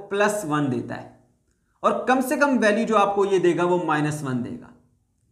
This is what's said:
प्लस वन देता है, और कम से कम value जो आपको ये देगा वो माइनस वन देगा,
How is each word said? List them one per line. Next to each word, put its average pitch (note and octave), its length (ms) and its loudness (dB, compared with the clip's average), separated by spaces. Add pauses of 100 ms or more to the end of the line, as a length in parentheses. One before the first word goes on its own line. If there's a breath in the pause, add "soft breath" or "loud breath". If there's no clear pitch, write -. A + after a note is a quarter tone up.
प्लस G3+ 360 0
वन D3 240 -2
देता B2 260 -6
है, - 200 -16 (680)
और G#3+ 240 0
कम B3+ 140 2
से D4+ 160 -2
कम C4+ 220 2
value G#3+ 260 2
जो A3 120 0
आपको G3+ 280 2
ये F#3+ 140 2
देगा E3+ 260 2
वो F3+ 200 2
माइनस D3+ 380 -2
वन B2+ 200 -4
देगा, F#2+ 300 -12 (580)